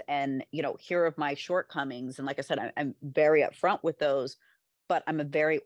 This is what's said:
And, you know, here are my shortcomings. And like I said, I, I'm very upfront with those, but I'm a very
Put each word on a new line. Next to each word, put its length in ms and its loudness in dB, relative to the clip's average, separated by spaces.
And, 460 -2
you 80 -4
know, 180 -2
here 280 0
are 100 0
my 160 -2
shortcomings. 840 -4
And 80 -6
like 120 -4
I 40 -6
said, 160 -2
I, 180 -6
I'm 260 -4
very 380 6
upfront 420 0
with 160 -2
those, 380 0
but 200 2
I'm 140 0
a 40 0
very 420 2